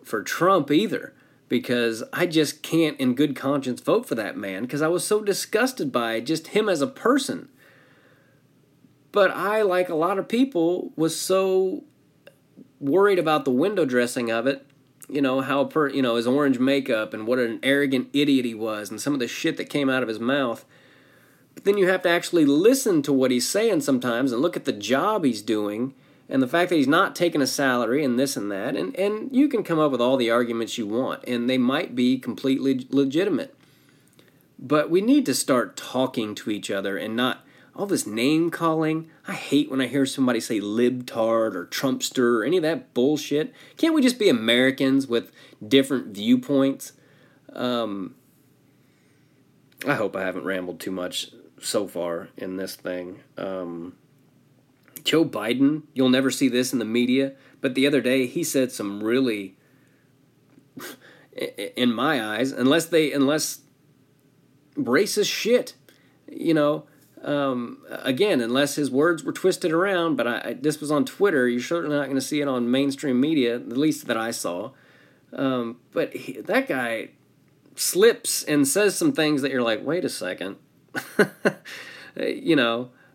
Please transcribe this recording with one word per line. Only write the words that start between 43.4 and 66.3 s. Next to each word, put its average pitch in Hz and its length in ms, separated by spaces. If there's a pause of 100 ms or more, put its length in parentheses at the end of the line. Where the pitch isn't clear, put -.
Can't 320 180
we 294 80
just 247 160
be 202 100
Americans 131 800
with 117 240 (360)
different 135 400
viewpoints? 123 840 (600)
Um, 113 640 (1700)
I 143 80
hope 104 200
I 95 60
haven't 92 220
rambled 90 360
too 98 120
much 90 400 (280)
so 104 280
far 87 480
in 95 220
this 95 180
thing. 90 440 (180)
Um, 90 580 (1080)
Joe 160 200
Biden, 135 600 (100)
you'll 131 160
never 131 200
see 131 200
this 127 240
in 127 60
the 107 60
media, 127 480 (280)
but 127 140
the 135 120
other 143 140
day 127 240
he 170 180
said 131 280
some 104 320
really, 113 520 (1200)
<laughs> - 40
i-, - 800
i-, - 180
in 123 180
my 113 440
eyes, 135 140
unless 147 340
they, 160 280
unless 143 480 (1120)
racist 208 560
shit, 233 420 (540)
you - 260